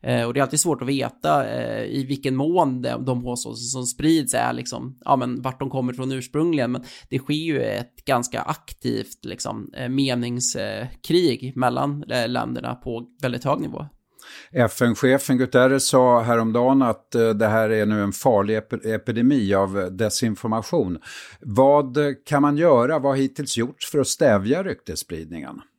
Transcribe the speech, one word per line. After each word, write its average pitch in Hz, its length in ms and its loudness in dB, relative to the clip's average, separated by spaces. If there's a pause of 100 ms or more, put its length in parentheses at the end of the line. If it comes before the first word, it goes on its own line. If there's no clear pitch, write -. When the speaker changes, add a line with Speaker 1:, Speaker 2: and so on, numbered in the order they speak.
Speaker 1:
Eh, 123 200 0
och 117 120 -4
det 139 60 0
är - 20 4
alltid 143 180 -2
svårt 143 220 0
att 123 60 -4
veta, 139 600 -2
eh, 113 360 -6
i 131 200 -4
vilken 135 320 -4
mån 139 460 0
de, 123 220 -4
de 127 180 -2
påståelser 120 420 -8
som 127 220 -6
sprids 151 480 0
är 120 180 0
liksom, 123 520 -10
ja, 135 120 4
men 123 260 -4
vart 131 180 -6
de 135 100 -6
kommer 127 220 -2
från 131 200 -6
ursprungligen, 135 600 0
men 123 100 -4 (280)
det 135 80 -2
sker 147 160 -4
ju 156 280 -2
ett 110 420 -6
ganska 120 360 -2
aktivt - 840 -8
liksom, - 520 -10
eh, 123 120 -8
meningskrig 123 1700 -2
mellan, 131 540 -2
eh, 120 180 -2
länderna 120 460 -6
på 120 320 -10 (160)
väldigt 123 220 -4
hög 139 160 0
nivå. - 260 -8 (640)
Speaker 2:
F 120 300 2
N-chefen 127 560 2
Guterres 127 500 4
sa 127 320 6
häromdagen 120 640 2
att, - 320 -2
eh, 113 160 4
det 107 160 2
här 110 240 4
är 107 160 2
nu 104 160 0
en 101 100 0
farlig 107 440 2
ep-, 110 380 -4
epidemi 117 600 2
av 95 420 0
desinformation. 110 1040 -2 (420)
Vad 135 580 4 (280)
kan 143 160 2
man 147 140 2
göra? 147 420 4
Vad 139 140 0
har 135 40 0
hittills 135 400 -4
gjorts 120 340 -4
för 151 80 0
att 131 100 2
stävja 120 540 2
ryktesspridningen? 80 1000 -10 (180)